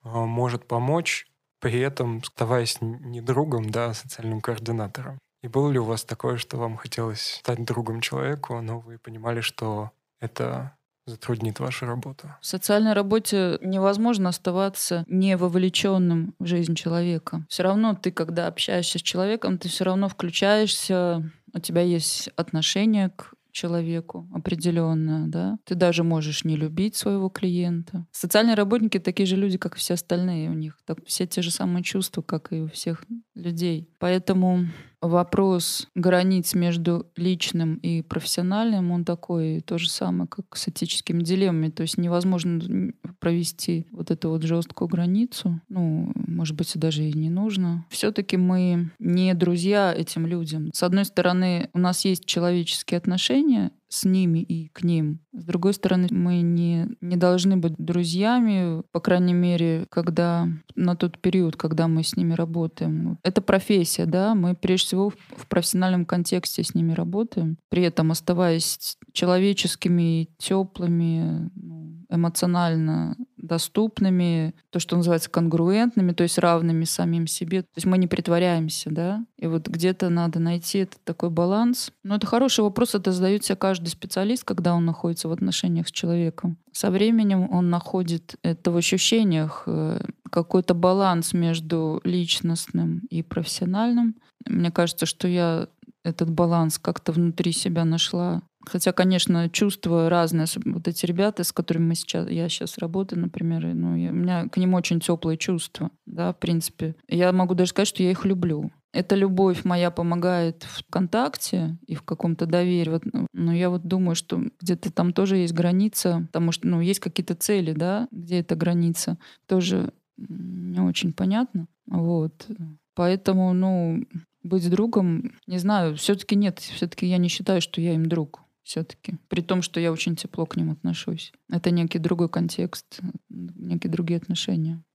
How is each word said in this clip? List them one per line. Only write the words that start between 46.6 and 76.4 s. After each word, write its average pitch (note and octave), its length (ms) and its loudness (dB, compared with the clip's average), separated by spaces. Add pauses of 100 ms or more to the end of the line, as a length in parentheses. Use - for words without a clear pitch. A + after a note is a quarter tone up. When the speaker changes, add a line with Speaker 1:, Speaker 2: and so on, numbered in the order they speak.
Speaker 2:
и - 20 -4
даже D#3 260 0
и D3+ 80 -2
не D#3 180 -2
нужно. F3+ 600 -2
Всё-таки G#3 460 -2
мы F3+ 600 2
не F3+ 360 2
друзья F3+ 640 2
этим E3 300 -2
людям. D#3+ 480 -4
С - 80 -2
одной F#3 220 4
стороны, F3+ 720 2
у F3 40 0
нас F3+ 260 2
есть F#3+ 220 0
человеческие F3 720 0
отношения A3 720 2 (200)
с - 140 -6
ними F#3 360 4
и E3 280 -6
к - 140 -12
ним. D#3+ 380 0 (120)
С F3+ 120 -12
другой F3 280 0
стороны, F#3 380 2
мы F3 320 2
не, E3+ 460 2 (120)
не F3 160 -2
должны F3+ 400 4
быть E3+ 220 0
друзьями, F3 1040 0 (100)
по E3+ 80 -2
крайней F3+ 320 4
мере, E3+ 580 2
когда, E3+ 560 0 (280)
на F3 200 2
тот E3+ 240 -2
период, F3+ 380 2
когда D#3+ 320 0
мы D#3+ 140 4
с - 120 -4
ними E3+ 200 2
работаем. E3 880 -2
Это F#3+ 180 2
профессия, F#3+ 640 2
да, F#3 300 2
мы F3+ 200 2
прежде F#3 340 0
всего G3 220 2
в, - 40 -12 (220)
в - 120 -18
профессиональном F3+ 560 2
контексте F3 580 -2
с - 120 -6
ними E3 180 2
работаем, E3+ 640 -2 (140)
при F3+ 120 2
этом E3 280 2
оставаясь E3+ 880 0 (160)
человеческими, F3 1120 2 (100)
тёплыми, E3+ 1160 0
ну, E3 560 -16
эмоционально E3+ 1080 0 (200)
доступными, E3+ 1200 0 (160)
то, F3 100 -2
что E3+ 160 -2
называется E3+ 340 2
конгруентными, F3+ 840 2
то E3+ 120 0
есть E3+ 140 0
равными E3 460 4